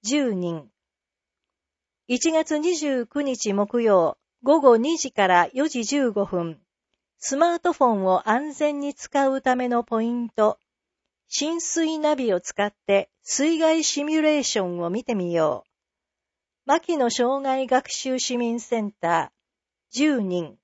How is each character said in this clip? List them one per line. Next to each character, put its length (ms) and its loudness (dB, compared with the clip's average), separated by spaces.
十 300 0
人。 380 -6
一 220 0
月 280 0
二 180 0
十 300 -2
九 160 -4
日 300 -2
木 300 0
曜、 340 4
午 160 6
後 160 8
二 200 0
時 140 -6
か 160 2
ら 260 6
四 160 -2
時 140 -4
十 300 0
五 120 -2
分。 360 -6
ス 180 -6
マ 200 2
ー 20 -6
ト 140 -2
フ 100 0
ォ 40 4
ン 180 0
を 240 2
安 240 -2
全 260 -2
に 160 -6
使 340 -2
う 140 -2
た 140 2
め 100 -4
の 160 0
ポ 200 -2
イ 100 -2
ン 160 -4
ト。 320 0
浸 340 -4
水 380 -2
ナ 160 2
ビ 180 -2
を 80 0
使 240 -4
っ 80 -4
て 240 2
水 340 0
害 240 2
シ 220 -2
ミ 100 -2
ュ 60 2
レ 200 2
ー 40 -4
シ 160 -2
ョ 60 0
ン 140 -6
を 100 -2
見 120 -4
て 140 -4
み 180 -2
よ 320 0
う。 40 -20
牧 320 0
野 140 2
障 320 -2
害 240 -2
学 240 0
習 280 -4
市 180 -4
民 240 -2
セ 220 -4
ン 100 -6
タ 400 -2
ー、 40 -8
十 240 2
人。 440 -4